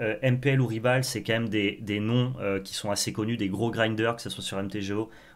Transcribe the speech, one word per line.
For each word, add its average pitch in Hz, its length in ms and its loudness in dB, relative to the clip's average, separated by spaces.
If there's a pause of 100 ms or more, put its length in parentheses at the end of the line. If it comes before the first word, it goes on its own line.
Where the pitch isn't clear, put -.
euh, 110 180 0
M 127 180 4
P 139 120 2
L 135 100 4
ou 123 60 4
Rivals, 123 380 2
c'est 110 180 -4
quand 113 100 0
même 113 160 0
des, 101 320 0
des 104 180 0
noms, 123 420 2
euh, 98 200 0
qui - 140 -12
sont - 160 -4
assez 101 240 0
connus, 110 240 -2
des 101 100 0
gros 107 220 0
grinders, 110 460 2
que - 60 -12
ce 104 60 -8
soit 95 160 -8
sur - 140 -4
M 98 100 -4
T 104 140 -6
G 98 100 -4
O 107 160 -2 (280)